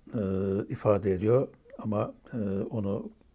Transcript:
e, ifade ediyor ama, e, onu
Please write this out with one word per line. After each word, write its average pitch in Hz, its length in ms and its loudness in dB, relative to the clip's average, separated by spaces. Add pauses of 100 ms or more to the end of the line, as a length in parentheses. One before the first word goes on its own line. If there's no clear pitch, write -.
(140)
e, 117 60 0 (480)
ifade 104 440 2
ediyor 107 360 4 (300)
ama, 110 360 -2 (180)
e, - 40 -8 (340)
onu 98 400 -4 (240)